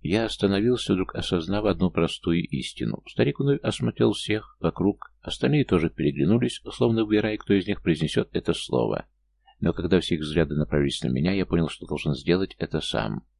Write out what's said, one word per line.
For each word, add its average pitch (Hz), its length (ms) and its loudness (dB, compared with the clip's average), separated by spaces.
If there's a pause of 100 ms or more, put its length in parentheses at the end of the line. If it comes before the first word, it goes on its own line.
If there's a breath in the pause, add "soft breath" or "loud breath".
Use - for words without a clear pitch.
Я 107 180 2
остановился, 104 680 2
вдруг 92 220 -2
осознав 95 500 -2
одну 92 240 2
простую 82 580 0
истину. - 600 -6
Старик - 320 -2
вновь 139 220 2
осмотрел 117 520 0
всех - 460 -6
вокруг, 92 520 0 (100)
остальные 139 440 0
тоже 82 240 2
переглянулись, 82 720 0 (100)
словно 113 320 2
выбирая, 107 340 2
кто - 180 2
из 92 100 2
них 101 160 -4
произнесет 80 500 0
это - 220 -2
слово. - 540 -2 (520 soft breath)
Но 82 140 0
когда 87 260 2
все - 140 -2
их 76 80 -2
взгляды 78 320 0
направились 73 480 0
на 67 60 -2
меня, 69 260 0
я 95 140 -2
понял, 82 220 2
что - 180 -14
должен 78 260 -2
сделать 85 460 0
это - 220 -4
сам. - 440 -4 (140)